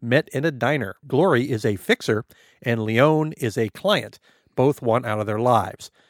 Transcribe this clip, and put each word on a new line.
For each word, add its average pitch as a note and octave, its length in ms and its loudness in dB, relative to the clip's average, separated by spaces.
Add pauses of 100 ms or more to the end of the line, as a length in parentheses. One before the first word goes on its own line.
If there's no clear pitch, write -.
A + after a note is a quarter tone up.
met B2 280 0
in C3+ 160 -4
a E3 60 0
diner. B2 440 -2 (120)
Glory C3+ 420 2
is A#2 160 -4
a G#2+ 100 2
fixer, - 500 -2 (360)
and A#2 220 -2
Leone D3+ 500 2
is A#2 240 -6
a A2+ 120 0
client. D3+ 500 -4 (360)
Both C#3 280 0
want A#2+ 240 0
out G#2+ 120 -2
of G#2 80 -4
their G#2+ 120 -4
lives. A#2 500 0 (200)